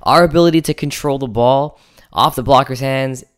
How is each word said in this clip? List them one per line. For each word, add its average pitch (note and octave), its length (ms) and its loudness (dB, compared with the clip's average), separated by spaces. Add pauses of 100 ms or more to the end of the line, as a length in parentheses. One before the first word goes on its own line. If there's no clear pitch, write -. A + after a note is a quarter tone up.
our D#3+ 240 4
ability E3 380 2
to D#3 100 -4
control C#3+ 440 -6
the C3+ 100 -6
ball B2+ 520 0 (320)
off C#3 240 0
the B2+ 80 -4
blocker's C3 380 2
hands C3+ 420 -6 (140)